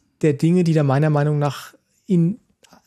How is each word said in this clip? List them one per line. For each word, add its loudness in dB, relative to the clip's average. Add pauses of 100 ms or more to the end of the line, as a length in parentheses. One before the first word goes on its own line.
(220)
der 2
Dinge, 0
die 0
da 2
meiner 2
Meinung 0
nach -6 (340)
in, 0 (480)